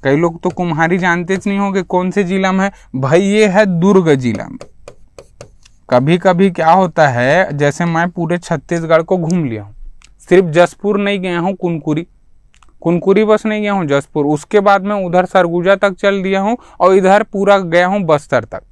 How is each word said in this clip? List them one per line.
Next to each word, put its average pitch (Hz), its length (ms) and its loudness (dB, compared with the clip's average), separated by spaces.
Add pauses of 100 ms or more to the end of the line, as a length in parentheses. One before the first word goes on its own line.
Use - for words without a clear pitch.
कई 139 120 2
लोग 165 260 -2
तो 185 80 -2
कुम्हारी 170 480 -2
जानते 175 400 -2
च 185 100 -6
नहीं 196 120 -2
होंगे, 196 240 -2
कौन 180 280 -4
से 202 120 -2
जिला 190 280 -2
में 190 140 0
है 202 60 -4 (240)
भाई? 139 260 2
ये 208 260 2
है 196 180 2 (140)
दुर्ग 180 360 4
जिला 120 280 -4
में। - 160 -14 (1300)
कभी 135 280 2
कभी 185 340 2
क्या 165 200 0
होता 170 360 2
है, 139 500 0
जैसे 147 280 -2
मैं 170 240 -2
पूरे 170 280 -4
छत्तीसगढ़ 165 640 -2
को 185 160 -2
घूम 170 280 -2
लिया 107 180 -8
हूँ, 104 120 -20 (540)
सिर्फ 185 160 6
जसपुर 175 520 0
नहीं 202 220 -2
गया 180 200 -4
हूँ, 185 160 -2
कुनकुरी, 165 520 -4 (760)
कुनकुरी 185 420 2
बस 214 220 0
नहीं 214 160 -4
गया 208 120 -4
हूँ 190 140 -2
जसपुर। 143 380 -2
उसके 151 340 0
बाद 196 240 2
मैं 202 220 -4
उधर 180 200 0
सरगुजा 175 500 0
तक 196 180 -2
चल 196 300 -2
दिया 190 180 -2
हूँ 220 160 -2 (220)
और 185 160 4
इधर 196 280 4
पूरा 202 360 2
गया 175 280 0
हूँ 202 160 -2
बस्तर 147 400 0
तक। - 180 -14 (100)